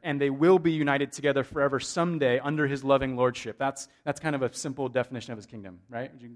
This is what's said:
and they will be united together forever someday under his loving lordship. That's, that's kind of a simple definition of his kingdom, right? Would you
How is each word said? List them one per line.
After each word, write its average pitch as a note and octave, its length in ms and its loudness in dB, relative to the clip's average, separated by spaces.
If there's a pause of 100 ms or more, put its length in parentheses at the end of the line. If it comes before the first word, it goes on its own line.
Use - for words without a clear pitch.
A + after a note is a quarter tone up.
and C#3+ 180 -4
they C#3+ 120 2
will D#3+ 260 6
be E3 140 2
united C#3+ 400 0
together C#3 320 0
forever C#3 360 0
someday D3 600 0
under D3 260 0
his C#3 180 -2
loving C3+ 320 2
lordship. A#2+ 440 0
That's, C3+ 280 -4 (160)
that's C#3+ 160 -4
kind D#3 160 -2
of C3+ 60 -2
a B2 120 0
simple C3+ 360 -4
definition B2 420 -4
of A#2 60 -10
his G#2 80 -16
kingdom, F#2+ 340 -16 (100)
right? B2 220 -8
Would B2 120 -20
you A#2+ 120 -18